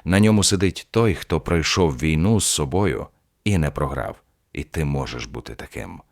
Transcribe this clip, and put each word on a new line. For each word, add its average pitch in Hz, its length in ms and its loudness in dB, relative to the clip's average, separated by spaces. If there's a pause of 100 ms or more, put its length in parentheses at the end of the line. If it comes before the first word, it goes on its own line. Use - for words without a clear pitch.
На 92 160 4
ньому 107 240 6
сидить 95 460 0
той, 113 240 2
хто 80 260 -2
пройшов 82 580 0
війну 80 420 2
з - 40 -2
собою 80 640 -2 (380)
і 101 140 2
не 73 120 0
програв. - 520 -6 (300)
І 69 100 -8
ти 80 220 -4
можеш 64 400 -4
бути 58 300 -14
таким. 85 460 -14 (120)